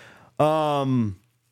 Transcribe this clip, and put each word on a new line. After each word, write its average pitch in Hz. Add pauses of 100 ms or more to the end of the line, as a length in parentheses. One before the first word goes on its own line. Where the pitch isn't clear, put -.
(400)
Um, 139 (320)